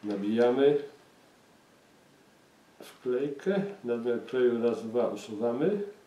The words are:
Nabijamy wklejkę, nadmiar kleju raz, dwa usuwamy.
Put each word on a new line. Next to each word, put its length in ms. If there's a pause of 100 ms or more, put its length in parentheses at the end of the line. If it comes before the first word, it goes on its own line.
Nabijamy 800 (2000)
wklejkę, 840 (220)
nadmiar 420
kleju 380
raz, 240
dwa 200
usuwamy. 760 (260)